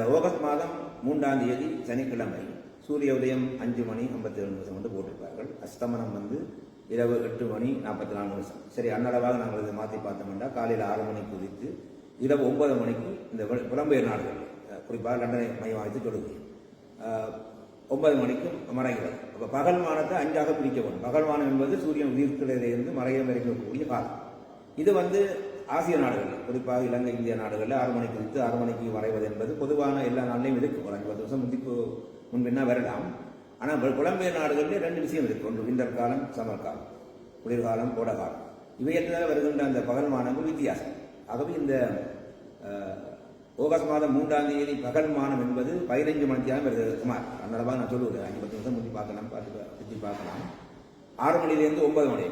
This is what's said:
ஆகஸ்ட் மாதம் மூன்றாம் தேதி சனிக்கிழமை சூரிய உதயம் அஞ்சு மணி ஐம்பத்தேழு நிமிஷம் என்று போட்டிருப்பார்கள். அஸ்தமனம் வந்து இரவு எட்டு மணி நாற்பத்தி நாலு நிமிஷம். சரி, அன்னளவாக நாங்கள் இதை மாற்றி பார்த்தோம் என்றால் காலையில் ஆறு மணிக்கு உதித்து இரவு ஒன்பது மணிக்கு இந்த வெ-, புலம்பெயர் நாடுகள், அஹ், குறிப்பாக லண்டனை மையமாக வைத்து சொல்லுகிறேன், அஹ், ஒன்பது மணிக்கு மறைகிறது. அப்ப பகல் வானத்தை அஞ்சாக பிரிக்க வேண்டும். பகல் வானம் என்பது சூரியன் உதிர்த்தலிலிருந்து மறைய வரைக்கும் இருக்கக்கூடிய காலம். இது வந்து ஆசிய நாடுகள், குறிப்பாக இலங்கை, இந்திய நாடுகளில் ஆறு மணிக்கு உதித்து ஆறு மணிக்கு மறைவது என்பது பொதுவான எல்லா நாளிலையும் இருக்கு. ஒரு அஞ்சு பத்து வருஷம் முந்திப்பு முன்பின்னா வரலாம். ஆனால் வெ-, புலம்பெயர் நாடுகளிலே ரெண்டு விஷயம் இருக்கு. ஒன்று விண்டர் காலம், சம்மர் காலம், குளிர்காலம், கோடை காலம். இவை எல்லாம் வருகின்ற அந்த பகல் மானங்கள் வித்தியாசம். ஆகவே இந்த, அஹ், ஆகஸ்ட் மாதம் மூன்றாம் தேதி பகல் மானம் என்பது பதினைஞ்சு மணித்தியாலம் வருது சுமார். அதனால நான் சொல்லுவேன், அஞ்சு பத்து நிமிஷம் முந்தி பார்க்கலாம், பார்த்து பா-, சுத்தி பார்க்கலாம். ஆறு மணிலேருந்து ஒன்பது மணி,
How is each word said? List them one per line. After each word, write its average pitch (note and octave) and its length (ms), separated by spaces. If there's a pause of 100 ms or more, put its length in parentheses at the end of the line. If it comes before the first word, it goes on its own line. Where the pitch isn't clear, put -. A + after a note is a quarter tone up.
(120)
ஆகஸ்ட் E3 320
மாதம் D3+ 320 (280)
மூன்றாம் C#3 380
தேதி B2+ 280 (160)
சனிக்கிழமை A#2 580 (380)
சூரிய C#3+ 340
உதயம் B2+ 320 (140)
அஞ்சு A#2 240
மணி A2+ 220
ஐம்பத்தேழு G2+ 440
நிமிஷம் F#2+ 260
என்று G2 140
போட்டிருப்பார்கள். F#2+ 580 (140)
அஸ்தமனம் A2 520
வந்து G#2 220 (520)
இரவு A#2+ 340
எட்டு - 220
மணி A2+ 240 (120)
நாற்பத்தி G#2 340
நாலு G2+ 140
நிமிஷம். G2+ 400
சரி, A#2+ 200
அன்னளவாக A#2+ 480
நாங்கள் G#2+ 260
இதை G#2+ 100
மாற்றி G#2+ 260
பார்த்தோம் G2+ 320
என்றால் G#2+ 220
காலையில் A2+ 320
ஆறு G#2+ 180
மணிக்கு G#2 340
உதித்து G2 300 (520)
இரவு C3+ 260
ஒன்பது C#3 300
மணிக்கு A#2 360 (200)
இந்த A2+ 140
வெ-, A#2 220
புலம்பெயர் C3 420
நாடுகள், - 320 (260)
அஹ், G2 180
குறிப்பாக A#2 320
லண்டனை A#2+ 300 (100)
மையமாக A2 280
வைத்து G#2 160
சொல்லுகிறேன், A2 420 (580)
அஹ், A2 300 (580)
ஒன்பது D3 280
மணிக்கு B2 320 (240)
மறைகிறது. A#2 440 (140)
அப்ப A2 160
பகல் E3 340
வானத்தை D#3 360
அஞ்சாக D#3 360
பிரிக்க C3+ 280
வேண்டும். F#2+ 200
பகல் D3 240
வானம் D3 220
என்பது C3+ 320
சூரியன் D3 340
உதிர்த்தலிலிருந்து B2+ 800
மறைய C3 300
வரைக்கும் A#2+ 300
இருக்கக்கூடிய A#2 340
காலம். A2+ 300 (600)
இது E3+ 160
வந்து F3+ 280 (460)
ஆசிய D#3+ 300
நாடுகள், G2+ 480
குறிப்பாக B2 400
இலங்கை, B2 300
இந்திய A#2 200
நாடுகளில் G#2+ 380
ஆறு B2 200
மணிக்கு A2+ 260
உதித்து A2 240
ஆறு A#2 140
மணிக்கு A#2 340
மறைவது G#2+ 340
என்பது G#2+ 300
பொதுவான C#3 480
எல்லா B2+ 200
நாளிலையும் B2 340
இருக்கு. - 280
ஒரு G2+ 100
அஞ்சு G2+ 140
பத்து G#2+ 140
வருஷம் B2 180
முந்திப்பு B2 340 (540)
முன்பின்னா B2 360
வரலாம். A#2+ 420 (520)
ஆனால் D3+ 220
வெ-, B2+ 140
புலம்பெயர் F3 440
நாடுகளிலே D3 400
ரெண்டு E3 220
விஷயம் D3+ 240
இருக்கு. C#3 220
ஒன்று A2+ 160
விண்டர் B2 340
காலம், A#2+ 260 (100)
சம்மர் A2 300
காலம், D2+ 220 (540)
குளிர்காலம், A#2 560
கோடை A2+ 200
காலம். E2 300 (340)
இவை C#3+ 160
எல்லாம் E3+ 340
வருகின்ற D3 360
அந்த B2+ 160
பகல் B2+ 280
மானங்கள் C3 360
வித்தியாசம். C#3 480 (340)
ஆகவே C3+ 280
இந்த, C#3+ 200 (920)
அஹ், G2 320 (640)
ஆகஸ்ட் D3+ 300
மாதம் D3+ 240
மூன்றாம் D3 360
தேதி C#3+ 260
பகல் C3+ 340
மானம் C#3 320
என்பது B2 400
பதினைஞ்சு D3 460
மணித்தியாலம் C3 400
வருது A2+ 320
சுமார். A#2 280 (100)
அதனால A#2 400
நான் A#2+ 160
சொல்லுவேன், A2 320
அஞ்சு G2+ 160
பத்து G#2 160
நிமிஷம் A#2+ 180
முந்தி A2+ 160
பார்க்கலாம், G#2+ 400
பார்த்து G#2+ 200
பா-, G2+ 260
சுத்தி A2 180
பார்க்கலாம். G2+ 480 (720)
ஆறு D#3 220
மணிலேருந்து D3+ 440
ஒன்பது D3 260
மணி, A2 220